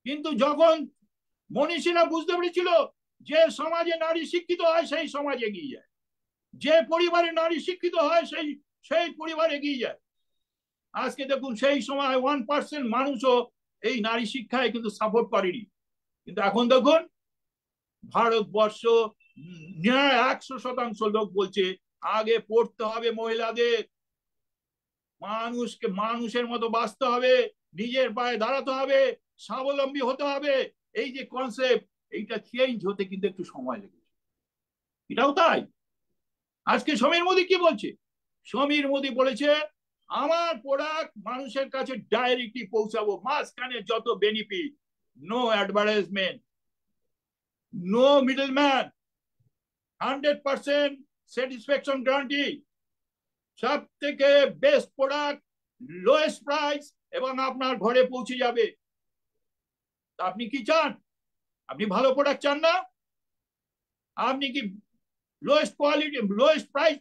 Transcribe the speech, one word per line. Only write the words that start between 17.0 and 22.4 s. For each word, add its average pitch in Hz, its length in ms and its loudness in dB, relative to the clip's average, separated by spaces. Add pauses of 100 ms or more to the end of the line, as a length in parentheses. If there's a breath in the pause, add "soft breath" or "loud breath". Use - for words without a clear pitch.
ভারতবর্ষ 214 760 0 (960)
ন্যায় 262 520 4
একশো - 280 -8
শতাংশ 240 440 -4
লোক 214 300 0
বলছে 190 440 -2 (240)
আগে 220 380 0
পড়তে 226 440 0